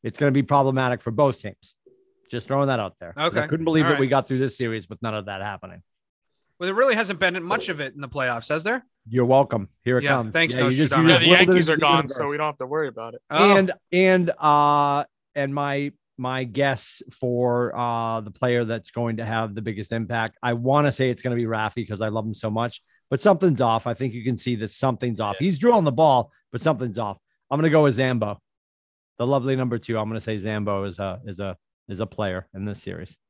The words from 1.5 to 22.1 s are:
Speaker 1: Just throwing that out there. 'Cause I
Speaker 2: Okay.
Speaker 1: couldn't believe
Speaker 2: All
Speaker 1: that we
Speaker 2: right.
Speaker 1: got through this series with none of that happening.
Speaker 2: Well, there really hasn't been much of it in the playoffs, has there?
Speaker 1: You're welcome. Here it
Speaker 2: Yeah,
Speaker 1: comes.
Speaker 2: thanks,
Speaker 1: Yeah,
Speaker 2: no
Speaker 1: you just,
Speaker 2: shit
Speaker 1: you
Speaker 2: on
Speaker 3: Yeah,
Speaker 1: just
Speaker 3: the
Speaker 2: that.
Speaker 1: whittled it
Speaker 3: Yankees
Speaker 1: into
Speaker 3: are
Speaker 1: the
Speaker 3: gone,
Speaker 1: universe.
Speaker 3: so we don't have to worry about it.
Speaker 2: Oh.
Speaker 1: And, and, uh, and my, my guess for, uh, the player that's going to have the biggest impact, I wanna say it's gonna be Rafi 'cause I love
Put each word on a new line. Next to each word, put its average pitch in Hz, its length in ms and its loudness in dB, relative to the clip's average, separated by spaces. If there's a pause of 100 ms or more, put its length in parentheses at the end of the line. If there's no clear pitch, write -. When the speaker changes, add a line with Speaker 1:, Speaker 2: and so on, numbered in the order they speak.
Speaker 1:
Just 120 160 -8
throwing 139 200 0
that 127 120 0
out 95 200 -8
there. 85 140 -14
'Cause 151 100 -6 (120)
I 175 40 0
Speaker 2:
Okay. 151 80 -4
Speaker 1:
couldn't 160 180 -2
believe 160 200 4
Speaker 2:
All 170 60 4
Speaker 1:
that 143 80 2
we 135 80 2
Speaker 2:
right. - 40 -2
Speaker 1:
got 135 160 2
through 131 120 -2
this 131 180 -2
series 113 320 -6
with 101 120 -14
none 113 140 -4
of 101 100 -6
that 98 160 -10
happening. 92 400 -12 (800)
Speaker 2:
Well, 175 80 -6
there 190 60 -2
really 247 220 2
hasn't 202 240 -2
been 180 240 0
much 196 260 -4
of 156 100 -6
it 135 140 -8
in 143 80 -14
the 135 80 -10
playoffs, 123 400 -4
has 156 140 -2
there? 240 200 -4 (240)
Speaker 1:
You're 120 180 2
welcome. 127 440 2 (140)
Here 123 160 2
it 120 40 -4
Speaker 2:
Yeah, 143 140 0
Speaker 1:
comes. 113 160 -4
Speaker 2:
thanks, 160 220 2
Speaker 1:
Yeah, 127 60 0
Speaker 2:
no 123 80 2
Speaker 1:
you 131 80 2
just, 147 160 2
Speaker 2:
shit - 40 4
Speaker 1:
you 160 60 4
Speaker 2:
on 160 60 6
Speaker 3:
Yeah, 180 80 8
Speaker 1:
just - 60 4
Speaker 3:
the 170 60 6
Speaker 2:
that. 175 100 8
Speaker 1:
whittled 185 100 6
it 185 40 6
Speaker 3:
Yankees 170 160 4
Speaker 1:
into - 20 4
Speaker 3:
are 156 40 4
Speaker 1:
the 156 60 0
Speaker 3:
gone, 143 160 4
Speaker 1:
universe. 139 200 -2
Speaker 3:
so 147 100 -4
we 147 100 -4
don't 151 100 -2
have 147 100 -6
to 131 80 -8
worry 147 220 -4
about 113 260 -12
it. - 160 -18
Speaker 2:
Oh. 190 280 6
Speaker 1:
And, 190 140 2 (200)
and, 180 480 4
uh, 147 640 4 (320)
and 139 180 -4
my, 143 380 -4 (260)
my 131 280 -4
guess 131 580 -4 (160)
for, 123 580 -2
uh, 117 440 -2
the 104 100 -12
player 123 340 0
that's 110 240 -6
going 117 280 -4
to 113 80 -8
have 110 280 -4
the 110 80 -10
biggest 104 300 -8
impact, 113 500 -4
I 120 120 0
wanna 135 380 2
say 131 200 -2
it's - 100 -6
gonna 123 140 -4
be 117 100 -2
Rafi 110 420 -4
'cause 104 140 -6
I 110 80 -2
love 110 160 -4